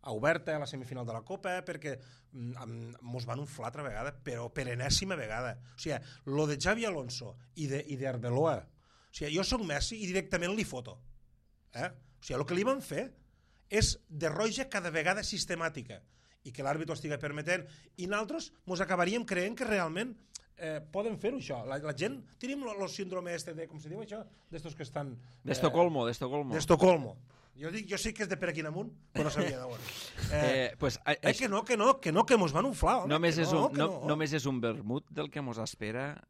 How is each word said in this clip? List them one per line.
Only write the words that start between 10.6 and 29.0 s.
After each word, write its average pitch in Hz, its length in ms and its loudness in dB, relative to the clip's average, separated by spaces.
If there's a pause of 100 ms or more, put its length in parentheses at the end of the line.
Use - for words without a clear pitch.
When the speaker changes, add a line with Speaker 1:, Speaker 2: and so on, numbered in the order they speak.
Speaker 1:
foto. 123 300 -8 (760)
Eh? 135 140 -4
O - 360 -14
sigui, 127 160 -4
lo 143 60 2
que 175 100 0
li 196 120 4
van 269 140 2
fer 202 260 -4 (640)
és 220 260 4 (100)
de 156 220 -2
roja 226 400 0
cada 175 220 -2
vegada 175 320 2
sistemàtica 156 800 -4 (440)
i 120 100 -12
que 139 80 -6
l'àrbitre 151 300 -2
ho - 20 -2
estiga 147 240 -4
permetent, 156 460 -2 (340)
i 180 80 -4
naltros 220 460 -4 (120)
mos 180 140 -2
acabaríem 190 480 2
creient 196 320 0
que 254 80 -2
realment, 202 460 0 (420)
eh, 156 240 -6
poden 196 400 -4
fer-ho, 247 180 0
això. 139 200 -6 (100)
La, 135 160 -2
la 151 100 -4
gent, 220 280 -2 (180)
tenim 269 240 -4
lo, 226 100 -4
lo 196 140 -2
síndrome 180 480 -4
este 170 180 -8
de, 160 140 -8
com 156 160 -14
se 151 80 -12
diu 196 80 -8
això? 208 220 -8 (280)
D'estos 160 240 -10
que 147 140 -8
estan, 143 240 -6
eh, - 400 -12
Speaker 2:
D'Estocolmo, 147 560 4
d'Estocolmo. 131 480 -2
Speaker 1:
D'Estocolmo. 156 600 8 (400)
Jo 151 160 -8
dic, 214 160 -6
jo 196 80 -2
sé 220 160 0
que 220 100 -4
és 175 60 -2
de 185 80 0
per 175 140 0
aquí 160 100 -4
en 156 80 -2
amunt, 196 200 -4 (220)